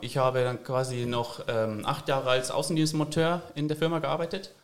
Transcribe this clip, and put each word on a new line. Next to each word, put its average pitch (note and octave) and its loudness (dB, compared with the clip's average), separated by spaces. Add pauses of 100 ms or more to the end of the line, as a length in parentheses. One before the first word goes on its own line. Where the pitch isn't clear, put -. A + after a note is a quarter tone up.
ich A#2+ -6
habe B2+ 4
dann B2 -2
quasi B2+ -2
noch, A#2+ -4
ähm, A2 0
acht - -2
Jahre C3 2
als B2+ 2
Außendienstmonteur D#3+ 2 (140)
in D3+ -2
der D3+ 0
Firma E3 2
gearbeitet E3 -4 (100)